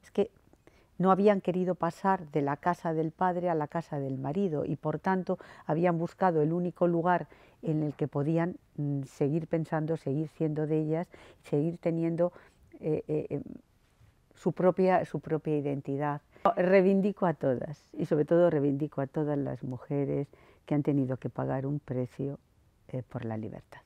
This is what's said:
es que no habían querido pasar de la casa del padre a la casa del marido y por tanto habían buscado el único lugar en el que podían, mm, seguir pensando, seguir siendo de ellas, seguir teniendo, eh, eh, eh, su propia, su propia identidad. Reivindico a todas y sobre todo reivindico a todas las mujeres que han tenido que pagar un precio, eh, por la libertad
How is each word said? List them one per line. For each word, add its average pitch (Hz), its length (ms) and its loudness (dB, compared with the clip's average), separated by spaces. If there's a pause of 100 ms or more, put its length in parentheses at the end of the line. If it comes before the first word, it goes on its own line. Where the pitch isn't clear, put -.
es - 100 -20
que - 200 -2 (640)
no 185 140 4
habían 196 280 6
querido 180 360 0
pasar 170 560 -2
de 151 100 0
la 139 160 0
casa 170 360 -2
del 160 180 0
padre 180 380 0
a 170 60 0
la 151 120 -2
casa 156 320 -6
del 135 180 -4
marido 143 480 -2
y 160 100 -2
por 156 240 -4
tanto 185 380 -2 (280)
habían 170 340 2
buscado 170 420 0
el 156 100 2
único 175 360 0
lugar 170 400 2 (340)
en 156 220 0
el 147 100 -2
que 151 140 -4
podían, 165 500 0 (200)
mm, 143 260 -2
seguir 151 440 -2
pensando, 160 500 -2
seguir 151 320 -4
siendo 156 380 -2
de 156 120 2
ellas, 156 280 -2 (360)
seguir 160 340 0
teniendo, 165 560 0 (460)
eh, 156 280 -2
eh, 151 220 -2
eh, - 120 -4 (920)
su - 180 -2
propia, 180 540 2
su - 140 -6
propia 156 380 -2
identidad. 143 640 -4 (340)
Reivindico 190 680 4
a 170 80 2
todas 139 600 -4
y - 120 -4
sobre 151 200 2
todo 170 240 6
reivindico 143 520 0
a 139 60 -2
todas 147 300 -2
las 131 260 -6
mujeres 139 640 -4 (380)
que 151 100 0
han 147 80 2
tenido 135 340 0
que - 120 -6
pagar 131 360 -4
un 143 140 -4
precio, 139 600 -6 (500)
eh, 127 120 -8
por 123 240 -10
la 110 100 -4
libertad - 500 -12